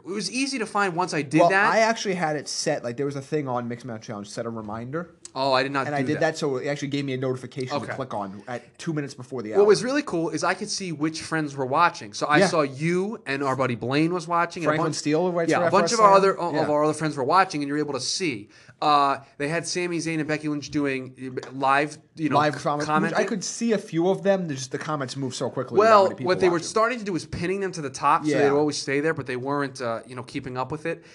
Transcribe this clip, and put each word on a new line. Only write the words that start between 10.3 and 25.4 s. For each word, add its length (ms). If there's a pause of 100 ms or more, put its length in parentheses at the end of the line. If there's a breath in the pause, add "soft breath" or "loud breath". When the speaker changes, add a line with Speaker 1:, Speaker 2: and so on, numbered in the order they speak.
Speaker 1:
is 120
I 120
could 140
see 220
which 300
friends 340
were 100
watching. 480
So 120
I 140
Speaker 2:
Yeah. 80
Speaker 1:
saw 140
you 680
and 160
our 120
buddy 200
Blaine 400
was 120
watching. 360
And 60
Speaker 2:
Franklin 160
Speaker 1:
a 40
bunch, 60
Speaker 2:
Steele 360
writes 200
Speaker 1:
yeah, 80
Speaker 2:
for 80
Speaker 1:
a 20
bunch 240
of 60
Speaker 2:
F 0
S 0
N. 60
Speaker 1:
our 100
other, 240
of 160
Speaker 2:
Yeah. 120
Speaker 1:
our 160
other 100
friends 220
were 100
watching, 360
and 60
you're 100
able 160
to 60
see. 500 (320 loud breath)
Uh, 360 (200 loud breath)
they 100
had 200
Sami 300
Zayn 220
and 80
Becky 220
Lynch 220
doing 680 (120)
live, 460 (180)
you 140
know, 80
Speaker 2:
Live 180
Speaker 1:
c-, 80
Speaker 2:
comments. 220
Speaker 1:
commenting. 340
Speaker 2:
I 40
could 200
see 300
a 40
few 320
of 140
them. 240
There's 120
just 120
the 80
comments 380
move 180
so 140